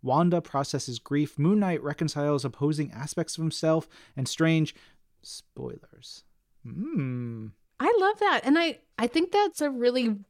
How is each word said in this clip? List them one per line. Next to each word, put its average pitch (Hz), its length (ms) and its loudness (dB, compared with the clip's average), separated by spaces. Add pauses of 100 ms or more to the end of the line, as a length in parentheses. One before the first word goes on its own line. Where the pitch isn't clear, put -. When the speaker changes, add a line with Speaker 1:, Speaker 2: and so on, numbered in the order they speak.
Speaker 1:
Wanda 170 380 4
processes 135 580 -4
grief. 143 400 -2
Moon 185 220 4
Knight 180 220 0
reconciles 143 640 -2
opposing 143 480 -2
aspects 151 460 -6
of 160 40 -4
himself. 160 460 0 (280)
And 131 100 -4
Strange, 160 480 2 (480)
spoilers." - 1000 -14 (420)
Hmm. 123 800 -6 (300)
Speaker 2:
I 381 220 2
love 415 200 2
that. 359 240 2
And 277 140 4
I, 330 200 -2 (200)
I 233 80 0
think 330 260 2
that's 403 280 2
a 294 100 2
really 247 460 2 (140)